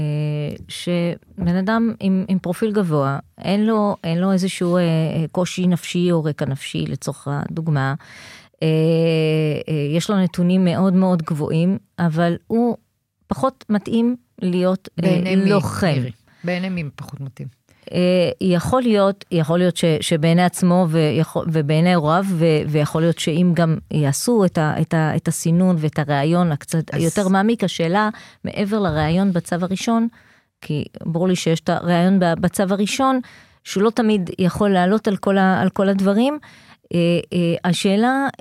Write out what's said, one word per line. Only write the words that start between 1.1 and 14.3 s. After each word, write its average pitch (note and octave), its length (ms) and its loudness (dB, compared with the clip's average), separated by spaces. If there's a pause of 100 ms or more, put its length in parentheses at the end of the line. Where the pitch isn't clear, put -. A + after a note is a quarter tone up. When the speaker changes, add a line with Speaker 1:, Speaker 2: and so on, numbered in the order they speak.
Speaker 1:
אדם A3 440 0
עם, F#3+ 280 0
עם F#3+ 100 0
פרופיל F3+ 340 -2
גבוה, D3+ 460 0 (200)
אין G#3 280 0
לו, G#3+ 380 0
אין E3 140 -2
לו F#3+ 140 2
איזשהו, F3+ 440 0
אה, F3+ 60 2
אה, D#3+ 500 0
קושי F3+ 340 -2
נפשי F3 460 0
או D#3+ 120 0
רקע D3+ 200 -4
נפשי, C#3 440 -6
לצורך C#3 420 -8
הדוגמה, C#3+ 640 -2 (680)
אה, D#3+ 60 2 (1000)
אה, D3 280 -2
יש E3+ 140 -2
לו G#3 60 0
נתונים F#3 480 2
מאוד F3+ 280 2
מאוד F3+ 300 2
גבוהים, D#3+ 560 -2 (200)
אבל E3+ 380 0 (100)
הוא A#3 300 0 (500)
פחות - 420 -4
מתאים A3+ 480 0 (260)